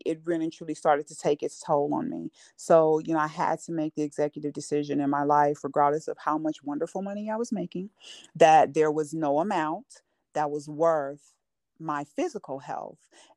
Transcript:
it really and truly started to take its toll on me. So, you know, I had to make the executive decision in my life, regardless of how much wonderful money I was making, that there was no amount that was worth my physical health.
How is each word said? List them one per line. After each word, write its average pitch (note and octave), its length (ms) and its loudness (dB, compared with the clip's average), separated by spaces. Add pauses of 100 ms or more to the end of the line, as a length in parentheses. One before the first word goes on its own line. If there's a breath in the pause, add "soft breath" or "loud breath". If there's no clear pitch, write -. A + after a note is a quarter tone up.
it D#3+ 200 -2
really E3 180 -2
and E3 100 -4
truly D#3 220 -10
started D3+ 320 2
to D#3 80 -18
take - 260 0
its - 240 -8
toll D3 280 0
on - 160 -4
me. D#3 200 -8 (280 soft breath)
So, D#3+ 420 4
you E3 140 -4
know, D#3 80 2
I D#3 60 0
had D#3+ 340 -2
to - 100 -12
make D#3 240 -4
the D3+ 80 -4
executive D3 480 -4
decision D3 480 -4
in C#3 100 0
my C#3+ 140 0
life, D3 400 4
regardless D3 460 0
of - 80 -8
how D3+ 200 -2
much D#3 240 -6
wonderful D3+ 400 -6
money G#3 280 -8
I G#3+ 80 -4
was A#3+ 160 -4
making, F#3 380 -6 (440 loud breath)
that D#3 380 8
there D3+ 180 4
was D3+ 220 -4
no D3+ 260 0
amount F3+ 640 -4 (320)
that D3 180 -2
was D3 160 -6
worth D3 640 0 (460)
my D3+ 240 -6
physical G#3 560 -6
health. - 480 -12 (300 soft breath)